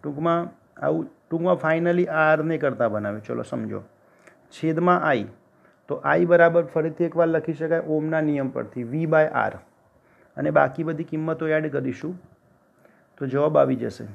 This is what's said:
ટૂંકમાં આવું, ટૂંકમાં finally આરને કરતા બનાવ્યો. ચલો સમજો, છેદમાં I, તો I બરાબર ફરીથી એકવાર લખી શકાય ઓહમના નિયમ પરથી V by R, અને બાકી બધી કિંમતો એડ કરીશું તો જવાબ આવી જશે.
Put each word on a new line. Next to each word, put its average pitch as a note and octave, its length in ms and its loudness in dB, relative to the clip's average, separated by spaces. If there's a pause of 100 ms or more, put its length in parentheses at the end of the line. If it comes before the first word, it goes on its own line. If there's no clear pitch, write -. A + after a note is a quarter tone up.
ટૂંકમાં E3 500 -2 (360)
આવું, D#3+ 200 -2 (220)
ટૂંકમાં E3+ 340 0
finally E3+ 420 2 (200)
આરને D#3 400 2
કરતા A#2 320 0
બનાવ્યો. G#2 320 -4
ચલો A#2 240 -6
સમજો, G#2+ 280 -6 (760)
છેદમાં D#3+ 560 2
I, G#2 120 0 (640)
તો - 120 -6 (160)
I F3 180 2
બરાબર E3+ 400 6
ફરીથી D#3+ 340 0
એકવાર E3 220 2
લખી D#3+ 320 -2
શકાય E3 240 -2
ઓહમના D#3 420 0
નિયમ C3+ 300 -2
પરથી A#2+ 340 -8
V D#3+ 220 -2
by D#3 100 6 (220)
R, - 60 -6 (840)
અને C#3+ 120 -2 (120)
બાકી D3+ 300 0
બધી E3 240 -8
કિંમતો D#3+ 420 -2
એડ D#3 220 -4
કરીશું C3+ 340 -6 (1040)
તો C3 160 -6
જવાબ D3 320 4
આવી B2 220 -2
જશે. G#2+ 280 -12